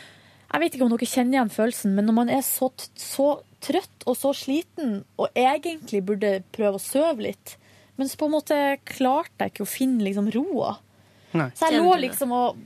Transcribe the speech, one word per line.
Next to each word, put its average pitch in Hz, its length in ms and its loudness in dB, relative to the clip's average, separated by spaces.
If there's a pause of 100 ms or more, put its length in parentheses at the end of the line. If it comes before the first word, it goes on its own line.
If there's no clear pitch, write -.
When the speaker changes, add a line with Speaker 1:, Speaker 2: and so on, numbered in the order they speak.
(520)
Speaker 1:
Jeg 294 80 0
vet 330 140 0
ikke 254 100 0
om 233 60 4
dere 233 160 -2
kjenner 254 280 0
igjen 247 160 2
følelsen, 208 440 0
men 208 120 2
når 226 80 4
man 240 160 2
er 262 120 2
så - 340 -2
t-, - 200 -16
så - 440 0 (200)
trøtt - 460 -4
og 247 100 0
så 277 180 0
sliten, 269 680 -4 (140)
og - 160 0
egentlig 269 680 0
burde 202 380 0 (100)
prøve 208 240 0
å 190 40 -6
sove 285 420 0
litt, - 340 -12 (400)
men 269 120 -2
så - 80 -10
på 302 100 -2
en 294 60 0
måte 285 520 2
klarte 269 540 0
jeg 196 140 -4
ikke 208 120 -8
å - 60 -10
finne 262 320 0
liksom 202 300 0
roa. 262 460 -2 (560)
Speaker 2:
Nei. 147 200 2
Speaker 1:
Så 320 160 2
jeg 302 100 4
lå 339 40 4
Speaker 3:
Kjente 359 120 8
du? 285 120 2
Speaker 1:
liksom 254 240 -2
og, 247 340 2